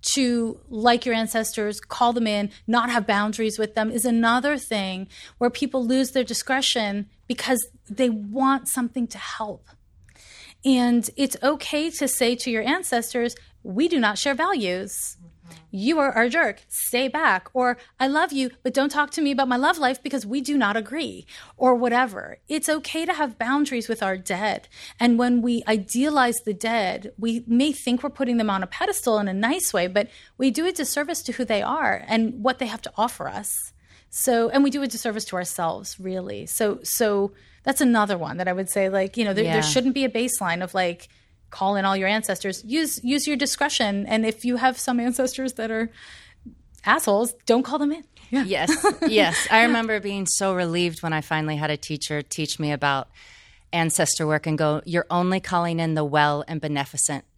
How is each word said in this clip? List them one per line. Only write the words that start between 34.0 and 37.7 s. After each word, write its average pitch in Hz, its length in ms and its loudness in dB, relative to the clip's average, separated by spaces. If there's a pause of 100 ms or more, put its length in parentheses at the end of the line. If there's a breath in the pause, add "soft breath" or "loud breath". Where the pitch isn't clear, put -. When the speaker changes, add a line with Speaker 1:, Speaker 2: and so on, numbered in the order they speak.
Speaker 1:
So, 233 400 2
and 277 120 4
we 277 80 4
do 277 120 -2
a 277 40 -2
disservice 220 400 -4
to 185 100 -8
ourselves, 175 600 -4
really. 185 480 -8
So, - 360 0
so 202 500 0 (320 soft breath)
that's 269 160 0